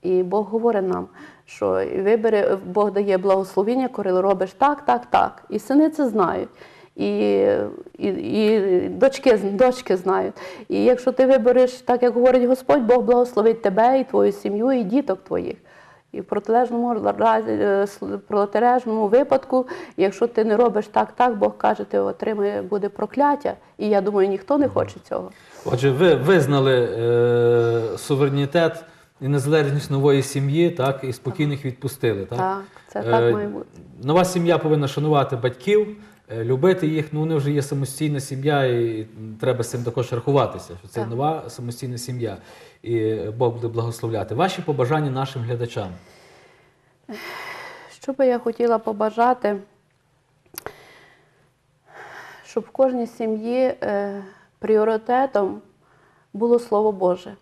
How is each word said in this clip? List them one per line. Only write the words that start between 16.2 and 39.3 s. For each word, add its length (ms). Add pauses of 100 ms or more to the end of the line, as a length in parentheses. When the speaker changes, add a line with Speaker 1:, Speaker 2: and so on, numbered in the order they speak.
Speaker 1:
в 40
протилежному 680 (240)
разі, 320
е, 360
с-, 200 (220)
протилежному 800
випадку, 580 (300)
якщо 300
ти 180
не 120
робиш 300
так, 260
так, 260
Бог 180
каже, 280
ти 140
отримає, 640
буде 260
прокляття. 680 (240)
І 100
я 120
думаю, 280
ніхто 300
не 100
хоче 260 (140)
цього. 220 (340)
Speaker 2:
Отже, 260
ви 240
визнали, 760 (100)
е, 1000
суверенітет 880 (360)
і 80
незалежність 640
нової 320
сім'ї, 480
так, 340
і 80
спокійно 400
їх 120
відпустили, 640
так? 120
Speaker 1:
Так, 240 (260)
це 140
так 200
Speaker 2:
Е, 100
Speaker 1:
має 160
бути. 180 (360)
Speaker 2:
нова 220
сім'я 340
повинна 300
шанувати 480
батьків, 600 (360)
е, 120
любити 420
їх. 260
Ну, 80
вони 140
вже 160
є 120
самостійна 580
сім'я, 440
і 420 (340)